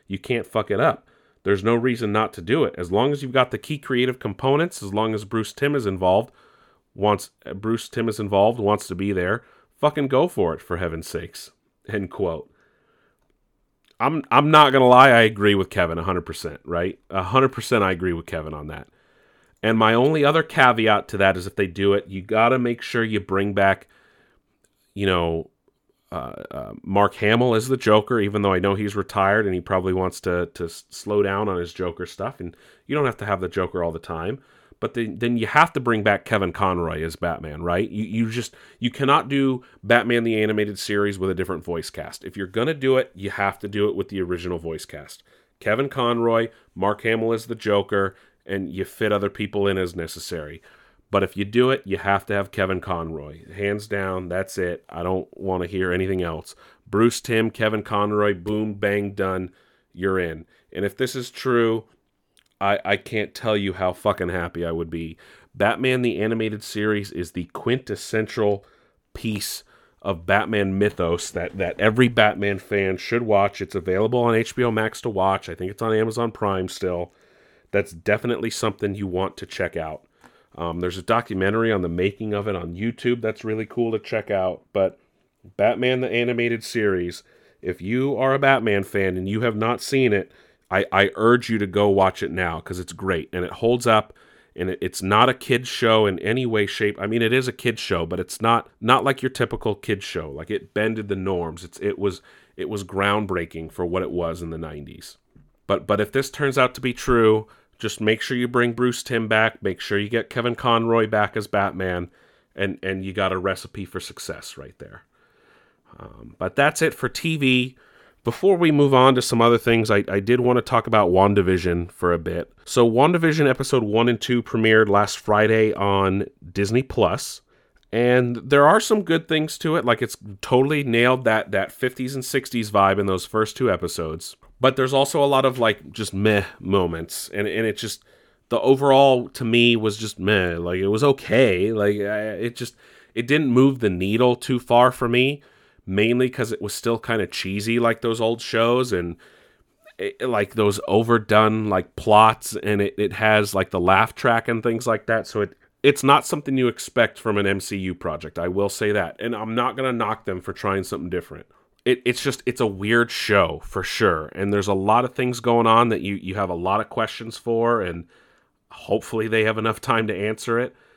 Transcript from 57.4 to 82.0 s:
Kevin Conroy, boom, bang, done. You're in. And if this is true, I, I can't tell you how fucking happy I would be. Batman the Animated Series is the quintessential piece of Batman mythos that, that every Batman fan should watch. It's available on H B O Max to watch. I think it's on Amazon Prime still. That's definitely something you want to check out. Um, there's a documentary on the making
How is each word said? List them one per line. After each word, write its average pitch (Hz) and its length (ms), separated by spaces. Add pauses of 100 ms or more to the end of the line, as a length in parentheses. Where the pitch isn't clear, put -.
Kevin 107 320
Conroy, 104 540
boom, 107 400
bang, 101 380
done. 95 380 (400)
You're 95 280
in. 82 260 (260)
And 95 140
if 98 100
this 131 200
is 127 160
true, 113 540 (760)
I, 98 240
I 101 120
can't 107 360
tell 107 240
you 98 160
how 90 200
fucking 95 360
happy 85 340
I 82 80
would 82 200
be. 82 260 (380)
Batman 127 480
the 117 160
Animated 110 420
Series 104 500
is 90 200
the 87 220
quintessential 110 1120 (520)
piece - 480 (400)
of 87 240
Batman 101 500
mythos 90 540
that, 90 260
that 92 220
every 113 280
Batman 104 520
fan 95 380
should 117 260
watch. 101 380
It's 95 140
available 101 440
on 120 160
H 110 200
B 123 80
O 120 60
Max 110 320
to 123 80
watch. 95 400
I 82 60
think 92 160
it's 101 100
on 113 140
Amazon 113 360
Prime 95 360
still. 90 460 (580)
That's 98 200
definitely 104 600
something 104 420
you 101 140
want 92 300
to - 100
check - 280
out. 80 280 (540)
Um, 85 220
there's 90 180
a 87 60
documentary 110 680
on 98 120
the 90 40
making 101 460